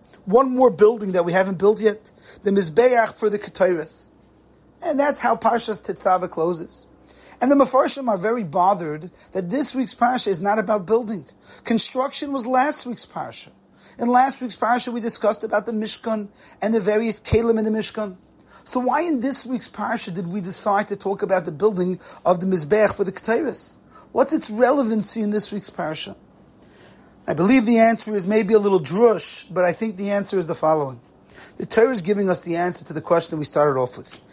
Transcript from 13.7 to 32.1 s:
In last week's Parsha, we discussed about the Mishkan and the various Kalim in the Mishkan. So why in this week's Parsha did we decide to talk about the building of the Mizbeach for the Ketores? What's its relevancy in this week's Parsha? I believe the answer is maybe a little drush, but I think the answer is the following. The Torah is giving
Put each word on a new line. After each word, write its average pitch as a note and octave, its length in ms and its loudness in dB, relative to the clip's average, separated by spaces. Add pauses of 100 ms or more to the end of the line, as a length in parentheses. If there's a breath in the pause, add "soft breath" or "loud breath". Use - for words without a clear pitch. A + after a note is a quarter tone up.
In A#3+ 120 -2
last B3+ 340 2
week's A#3 140 -6
Parsha, A#3 360 0
we A#3 80 -6
discussed G#3+ 440 -2
about G#3 200 -2
the A3+ 80 -8
Mishkan G#3+ 560 -4 (320 loud breath)
and G#3+ 140 0
the A3+ 60 2
various G#3+ 400 0
Kalim A#3 360 2
in A3 80 0
the A3 60 0
Mishkan. G#3+ 460 -4 (480 loud breath)
So - 160 -4
why B3+ 220 0
in D#4+ 180 -2
this C4 260 -2
week's B3 220 -4
Parsha G#3 440 -6
did F3 200 -8
we G#3 80 -6
decide G3+ 480 -2
to G3+ 80 -6
talk G3 260 -4
about F#3 240 0
the E3+ 60 -6
building F3+ 480 0 (260 loud breath)
of F3+ 140 2
the F#3 60 -4
Mizbeach F#3+ 480 2
for G3+ 100 -2
the F#3 80 -4
Ketores? - 640 -4 (340 loud breath)
What's C4 220 2
its C#4 180 0
relevancy A3+ 720 2
in G#3 100 -2
this G#3 220 -2
week's - 180 -8
Parsha? D#3+ 460 -6 (1080 loud breath)
I D#3+ 100 -4
believe G#3 320 4
the A#3 120 4
answer A3+ 380 4
is F3+ 100 -2
maybe A3 280 2
a G#3+ 40 6
little G3+ 220 4
drush, F#3 680 2
but F3+ 160 0
I F3 80 2
think A3 240 -6
the G3+ 140 -4
answer G3+ 300 0
is D#3+ 80 -4
the E3 80 -4
following. D3 440 0 (560 loud breath)
The - 100 -8
Torah A#3+ 240 4
is A3+ 120 -2
giving G3+ 260 0